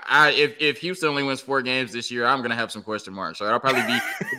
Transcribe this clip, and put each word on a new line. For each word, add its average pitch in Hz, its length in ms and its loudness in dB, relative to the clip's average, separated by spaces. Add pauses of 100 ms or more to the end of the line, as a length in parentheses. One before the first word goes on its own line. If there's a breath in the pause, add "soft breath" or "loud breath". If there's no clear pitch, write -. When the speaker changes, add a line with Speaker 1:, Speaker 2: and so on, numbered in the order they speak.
Speaker 1:
I, 147 280 6
if, 143 280 2
if 147 180 2
Houston 175 300 -2
only 143 140 0
wins 135 180 -2
four 135 220 0
games 127 300 -2
this 120 180 -6
year, 120 140 -2
I'm 131 180 2
gonna 117 120 -2
have 113 160 -2
some 107 120 -12
question 104 320 -8
marks. 87 240 -8
So 101 80 -4
I'll 117 120 2
probably 131 240 2
be 240 160 0
Speaker 2:
<laughs> - 220 -6 (180)